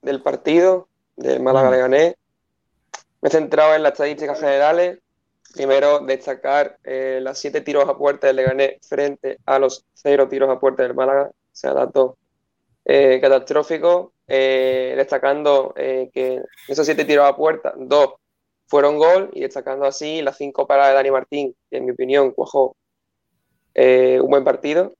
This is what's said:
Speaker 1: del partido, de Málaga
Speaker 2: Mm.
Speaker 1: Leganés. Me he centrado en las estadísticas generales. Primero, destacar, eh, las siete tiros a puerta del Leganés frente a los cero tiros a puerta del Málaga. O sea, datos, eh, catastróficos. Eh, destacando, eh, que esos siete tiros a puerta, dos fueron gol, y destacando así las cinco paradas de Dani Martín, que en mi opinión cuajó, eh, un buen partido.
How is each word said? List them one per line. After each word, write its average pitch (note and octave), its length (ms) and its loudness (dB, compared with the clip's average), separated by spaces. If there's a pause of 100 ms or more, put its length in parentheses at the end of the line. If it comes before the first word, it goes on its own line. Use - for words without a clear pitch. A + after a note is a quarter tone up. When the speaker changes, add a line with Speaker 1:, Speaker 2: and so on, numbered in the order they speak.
Speaker 1:
del C3+ 180 -8
partido, F3 680 0 (280)
de C3 220 -2
Málaga C3 320 2
Speaker 2:
Mm. - 20 2
Speaker 1:
Leganés. C3 420 2 (1080)
Me - 60 2
he - 20 0
centrado D#3 460 2
en D#3 80 0
las C#3+ 80 2
estadísticas D3 480 -6
generales. D#3 580 0 (540)
Primero, C#3 480 0
destacar, C3+ 840 -4
eh, C3 360 -6
las C3 180 -10
siete D3 220 -6
tiros C#3+ 280 0
a C#3 100 -4
puerta C#3+ 300 0
del C3 80 2
Leganés C3+ 440 -2
frente C#3+ 640 -6
a C3+ 140 0
los C3 340 -2
cero C#3 360 2
tiros C3+ 200 -2
a C3 100 0
puerta C3 260 0
del B2 100 -6
Málaga. C3+ 340 0
O - 60 -20 (180)
sea, C3+ 220 -6
datos, C3 400 0 (720)
eh, C#3 340 4
catastróficos. D3 920 0 (140)
Eh, C3 680 -2
destacando, C#3 800 0
eh, C3 380 -4
que B2+ 260 -4 (260)
esos C#3 200 -4
siete D3+ 180 -2
tiros C#3+ 240 4
a C#3 80 0
puerta, D#3 400 -2
dos C3+ 380 0 (540)
fueron C#3+ 280 2
gol, F3+ 380 2
y - 60 -10
destacando C3+ 440 -8
así D3+ 380 -6
las C#3 140 -4
cinco C#3 300 -6
paradas C#3 260 4
de - 20 4
Dani C3+ 160 2
Martín, C3+ 440 -4 (140)
que - 100 -8
en B2+ 60 -8
mi B2+ 60 -4
opinión C3 400 0
cuajó, C3 460 -4 (1000)
eh, B2+ 460 4
un C3+ 100 0
buen C#3 140 2
partido. D3 560 -2